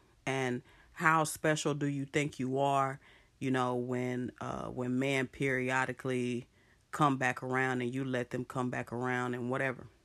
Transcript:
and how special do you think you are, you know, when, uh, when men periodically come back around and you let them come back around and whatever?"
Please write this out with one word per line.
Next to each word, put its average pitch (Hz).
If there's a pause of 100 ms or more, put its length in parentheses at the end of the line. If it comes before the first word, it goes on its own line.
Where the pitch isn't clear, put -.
(260)
and 131 (320)
how 160
special 151
do 143
you 139
think 143
you 127
are, 139 (400)
you 135
know, 123
when, 123
uh, 127
when 123
men 135
periodically 127 (440)
come 143
back 127
around 127
and 123
you 135
let 127
them 131
come 127
back 120
around 123
and 123
whatever?" 131 (180)